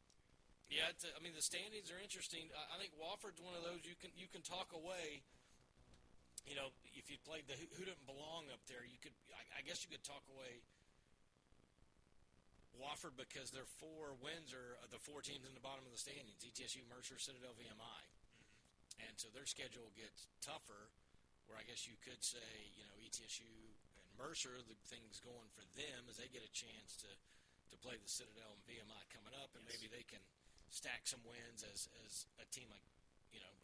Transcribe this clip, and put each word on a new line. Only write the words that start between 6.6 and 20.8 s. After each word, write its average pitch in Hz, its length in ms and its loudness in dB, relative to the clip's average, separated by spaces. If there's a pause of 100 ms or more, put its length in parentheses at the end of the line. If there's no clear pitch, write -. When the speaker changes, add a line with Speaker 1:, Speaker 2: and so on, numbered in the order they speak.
Speaker 1:
if 139 160 -4
you 131 80 -6
played 151 240 -2
the 135 80 0
who, 151 240 0
who 185 80 2
didn't 143 240 -2
belong 151 400 0
up 120 160 -4
there, 123 160 -2
you 123 160 -6
could, 143 160 -6 (160)
I, - 300 -2
I - 20 2
guess 170 240 4
you 165 80 -6
could - 80 -2
talk 143 320 0
away 123 320 -4 (2000)
Wofford 143 480 2
because 127 320 0
their 131 240 2
four 156 400 0
wins 151 380 0
are - 340 -2
the 120 80 -2
four 147 240 0
teams 135 240 2
in 135 80 -4
the 123 80 -6
bottom 135 240 0
of 123 80 -6
the 110 80 2
standings, 135 400 0
E 120 80 -2
T 123 160 0
S - 80 4
U, 131 160 0
Mercer, 123 320 0
Citadel, 127 320 0
V 113 160 -4
M 107 80 -6
I. 110 240 -4
Speaker 2:
Mm-hmm. - 1040 -10
Speaker 1:
And 110 140 -4
so 110 160 4
their 139 100 0
schedule 120 480 2
gets 110 320 -6 (160)
tougher, 113 480 -2 (560)